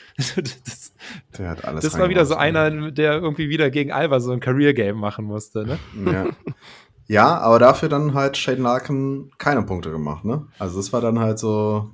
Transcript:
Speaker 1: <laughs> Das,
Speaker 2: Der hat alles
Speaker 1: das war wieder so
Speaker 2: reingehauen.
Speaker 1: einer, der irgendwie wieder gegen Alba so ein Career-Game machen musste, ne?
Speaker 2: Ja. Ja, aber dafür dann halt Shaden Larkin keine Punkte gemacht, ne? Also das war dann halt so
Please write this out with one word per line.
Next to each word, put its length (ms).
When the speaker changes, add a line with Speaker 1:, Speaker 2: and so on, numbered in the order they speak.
Speaker 1:
<laughs> 180
Das, 560
Speaker 2:
Der 100
hat 160
alles 180
Speaker 1:
das 160
war 120
wieder 160
so 80
Speaker 2:
reingehauen. 440
Speaker 1:
einer, 140
der 220
irgendwie 340
wieder 220
gegen 200
Alba 300
so 120
ein 80
Career-Game 560
machen 280
musste, 400
ne? 140
Speaker 2:
Ja. 140
Ja, 300
aber 200
dafür 300
dann 260
halt 220
Shaden 260
Larkin 760
keine 240
Punkte 280
gemacht, 340
ne? 220
Also 180
das 160
war 80
dann 180
halt 200
so 560